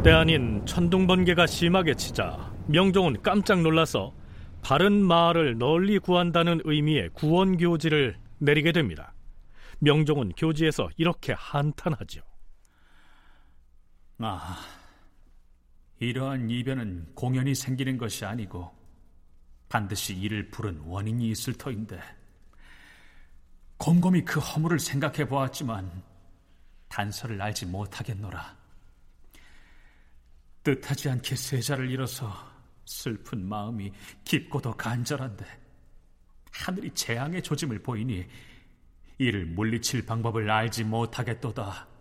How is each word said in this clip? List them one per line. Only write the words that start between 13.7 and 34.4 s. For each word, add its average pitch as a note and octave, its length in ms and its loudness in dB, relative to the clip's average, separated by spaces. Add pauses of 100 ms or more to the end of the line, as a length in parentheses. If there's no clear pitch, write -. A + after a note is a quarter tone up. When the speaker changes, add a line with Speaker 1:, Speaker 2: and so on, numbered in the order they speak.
Speaker 2:
아, F2+ 380 -8 (1400)
이러한 B2+ 500 -4
이변은 A#2 640 -6
공연히 B2+ 400 0
생기는 C3 440 -2
것이 A2+ 280 -6
아니고 F#2+ 500 -8 (960)
반드시 G2+ 460 -4
이를 G2+ 340 -4
부른 F2+ 360 -8
원인이 A2 440 -2
있을 A2 240 -4
터인데 G#2 460 -8 (1800)
곰곰이 F3 460 4
그 - 160 -2
허물을 D#3+ 400 0
생각해 C#3+ 480 -2
보았지만 A2+ 760 -4 (840)
단서를 G#2 540 -6
알지 G#2 260 -4
못하겠노라. G2 920 -8 (2000)
뜻하지 C#3 460 0
않게 B2+ 260 -4
세자를 C3 560 -4
잃어서 B2 640 -8 (300)
슬픈 - 600 -8
마음이 G#2 440 -6 (320)
깊고도 - 500 -4